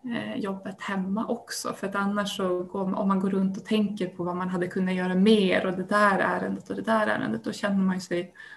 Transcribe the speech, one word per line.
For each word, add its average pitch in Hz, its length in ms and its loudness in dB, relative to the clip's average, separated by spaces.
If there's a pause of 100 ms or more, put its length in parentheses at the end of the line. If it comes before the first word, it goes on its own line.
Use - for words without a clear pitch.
eh, 220 360 -4
jobbet 196 400 -6
hemma 196 460 -2
också. - 460 -6
För - 140 -6
att 196 80 -6
annars 202 420 -2
så 180 260 0
går, 190 360 -2
om 202 100 0
man 190 120 2
går 196 100 0
runt 190 260 0
och - 80 -10
tänker 208 420 0
på 175 180 -8
vad 180 120 -2
man 185 120 -4
hade 180 180 -2
kunnat 185 280 0
göra 185 200 0
mer 190 520 6
och 185 100 -2
det 185 120 -6
där 202 300 4
ärendet 190 520 -2
och 196 60 -4
det 196 60 -6
där 220 240 2
ärendet, 214 380 -2
då 214 80 -4
känner 196 320 0
man 185 100 2
ju 185 60 -4
sig 175 340 -6 (220)